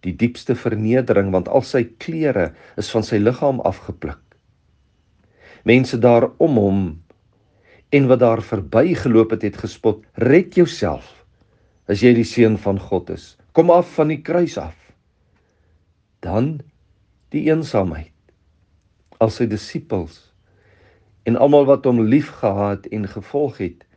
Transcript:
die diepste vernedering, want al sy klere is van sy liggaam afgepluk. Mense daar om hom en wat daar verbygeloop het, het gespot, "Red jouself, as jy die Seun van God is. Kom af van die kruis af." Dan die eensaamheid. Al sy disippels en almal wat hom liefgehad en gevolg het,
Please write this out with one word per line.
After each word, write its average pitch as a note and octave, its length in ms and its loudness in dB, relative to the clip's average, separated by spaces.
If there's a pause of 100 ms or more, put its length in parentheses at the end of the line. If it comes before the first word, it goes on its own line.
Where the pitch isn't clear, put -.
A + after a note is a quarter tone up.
die F#2 120 -6
diepste A#2+ 420 -2
vernedering, A2 720 0
want F#2 200 -2
al C3 120 2
sy B2+ 220 -2 (140)
klere C#3 520 -2 (280)
is G2+ 120 -8
van A2 160 -2
sy A2 140 0
liggaam B2+ 400 0
afgepluk. - 600 -8 (1500)
Mense B2+ 320 2
daar A#2 400 4
om D#3+ 200 2
hom G2 220 0 (1120)
en C#3 160 4
wat B2 140 4
daar A2+ 200 2
verbygeloop A2+ 960 0
het, - 60 -8
het G2+ 180 -6
gespot, - 440 -4 (100)
"Red C3+ 400 2
jouself, G#2 680 -2 (640)
as G2+ 120 -2
jy B2 140 6
die A#2 100 2
Seun A2 340 2
van G2 220 -4
God F#2 300 -6
is. - 260 -16 (160)
Kom E3+ 180 4
af F3 240 2
van D#3 140 0
die D#3 140 -6
kruis E3+ 360 -2
af." D#2+ 180 -12 (1400)
Dan C3 400 -4 (720)
die D3 180 -4
eensaamheid. F#2+ 600 -2 (1080)
Al A2 100 0
sy A#2 160 -4
disippels - 880 -10 (920)
en A#2 120 -2
almal C#3+ 280 4
wat C3+ 200 2
hom B2 180 2
liefgehad G2+ 840 -2
en G#2 200 -8
gevolg B2 520 -6
het, - 260 -10 (120)